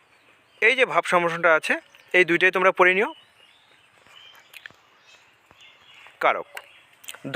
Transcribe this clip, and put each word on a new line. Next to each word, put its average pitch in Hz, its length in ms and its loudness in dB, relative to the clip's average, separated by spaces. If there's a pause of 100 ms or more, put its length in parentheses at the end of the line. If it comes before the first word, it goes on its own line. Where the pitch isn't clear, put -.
(680)
এই 247 120 2
যে 262 120 2
ভাব 165 200 0
সম্প্রসারণটা 170 480 0
আছে, - 140 -4 (440)
এই 180 120 6
দুইটাই 175 280 2
তোমরা 185 220 2
পড়ে 180 180 4
নিও। 240 120 0 (3250)
কারক, 107 240 -2 (880)